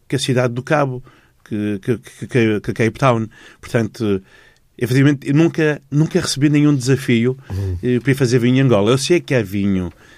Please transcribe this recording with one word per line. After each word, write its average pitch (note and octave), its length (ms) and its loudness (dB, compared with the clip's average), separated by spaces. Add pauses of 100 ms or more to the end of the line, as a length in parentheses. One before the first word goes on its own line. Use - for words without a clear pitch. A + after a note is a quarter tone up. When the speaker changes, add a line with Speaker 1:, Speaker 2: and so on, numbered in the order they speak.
Speaker 1:
que C3 80 -4
a - 20 -2
cidade B2 360 0
do B2+ 80 -6
Cabo, C#3 400 -2 (420)
que, G#2 380 -4
que, A#2 160 -2
que, - 300 -16
que, A2 320 0
que A2+ 120 -8
Cape G#2+ 260 0
Town. A#2 280 0 (340)
Portanto, G#2 640 -2 (540)
efetivamente, C3+ 520 0
eu C#3 60 0
nunca, D#3 560 0
nunca D#3 300 0
recebi C#3+ 280 -2
nenhum D3 280 4
desafio, B2+ 600 0 (140)
Speaker 2:
Uhum. F#2+ 320 -4
Speaker 1:
eh, B2 180 0
para C#3 120 -2
ir - 20 2
fazer C3 240 2
vinho B2 200 2
em - 20 2
Angola. A2+ 320 4
Eu C#3 60 2
sei E3+ 220 0
que C#3 140 -6
há A#2+ 80 2
vinho F#2+ 500 -2 (260)